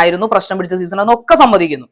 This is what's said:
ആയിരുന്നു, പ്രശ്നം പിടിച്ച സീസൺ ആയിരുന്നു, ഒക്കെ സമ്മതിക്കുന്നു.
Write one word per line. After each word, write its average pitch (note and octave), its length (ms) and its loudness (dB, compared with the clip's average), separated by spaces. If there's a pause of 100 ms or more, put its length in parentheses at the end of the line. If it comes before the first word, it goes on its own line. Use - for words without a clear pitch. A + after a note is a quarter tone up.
ആയിരുന്നു, F3 340 2
പ്രശ്നം F#3+ 240 -4
പിടിച്ച F#3 160 -6
സീസൺ F#3 240 -6
ആയിരുന്നു, A3+ 220 2
ഒക്കെ D#4+ 220 2
സമ്മതിക്കുന്നു. E3+ 500 0